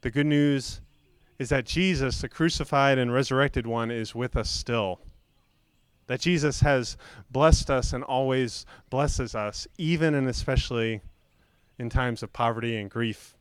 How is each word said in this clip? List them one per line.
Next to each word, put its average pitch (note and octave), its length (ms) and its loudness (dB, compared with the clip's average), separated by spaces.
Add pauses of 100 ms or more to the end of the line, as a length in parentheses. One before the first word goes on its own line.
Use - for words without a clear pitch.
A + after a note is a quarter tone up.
the C3 80 -4
good C#3+ 160 2
news C#3+ 540 2 (580)
is B2+ 120 -6
that C3 160 2
Jesus, D#3 560 0
the B2+ 80 -6
crucified C#3 680 2
and A#2+ 160 2
resurrected C3 540 2
one, A#2 240 -2
is A2+ 240 -6
with B2 220 -4
us A2 120 -2
still. G#2 520 -2 (1040)
That B2+ 140 -4
Jesus D3+ 400 2
has C3 340 2 (340)
blessed D3+ 400 4
us C3 220 0
and B2 140 -6
always C3 600 0 (240)
blesses C3 460 -2
us, G#2+ 320 -6 (100)
even D#3+ 380 2
and C3 140 0
especially A#2 720 -2 (760)
in A#2+ 120 -6
times B2 340 -2
of G#2+ 80 -14
poverty A#2 460 -2
and G2+ 120 -6
grief A2+ 520 -6